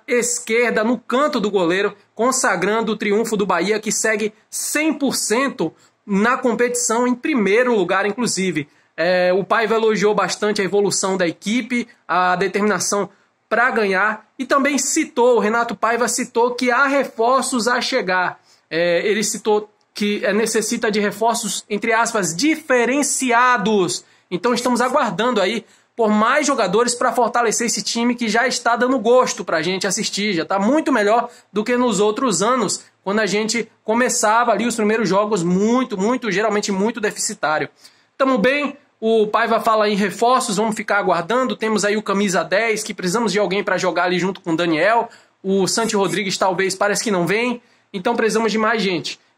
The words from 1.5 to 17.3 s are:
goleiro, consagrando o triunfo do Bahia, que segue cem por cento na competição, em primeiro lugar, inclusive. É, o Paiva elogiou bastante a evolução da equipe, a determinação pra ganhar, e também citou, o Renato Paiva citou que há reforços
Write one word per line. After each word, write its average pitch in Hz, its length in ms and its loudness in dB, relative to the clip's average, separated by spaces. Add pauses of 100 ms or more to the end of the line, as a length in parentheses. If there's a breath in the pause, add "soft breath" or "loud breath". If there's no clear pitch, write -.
goleiro, 190 440 0 (200 soft breath)
consagrando 220 800 0
o 208 40 -6
triunfo 214 400 0
do 202 80 0
Bahia, 190 340 0
que 208 120 -6
segue 214 420 -2 (160 soft breath)
cem - 420 -2
por 277 240 -2
cento 220 560 -2 (320 soft breath)
na 208 340 2
competição, 240 680 0
em 247 80 2
primeiro 247 640 2
lugar, 190 320 0
inclusive. 185 600 -4 (280 soft breath)
É, 180 380 2
o 190 100 0
Paiva 220 320 0
elogiou 220 380 2
bastante 202 480 -2
a 196 40 0
evolução 196 520 0
da 180 100 0
equipe, 240 600 -4 (200 soft breath)
a 180 280 2
determinação 196 760 -2 (400 soft breath)
pra 233 220 2
ganhar, 214 560 0 (100)
e 262 80 -6
também 277 320 2
citou, 254 600 2
o - 20 4
Renato 214 360 0
Paiva 233 320 0
citou 240 440 -2
que 247 200 -2
há 247 140 2
reforços 247 800 0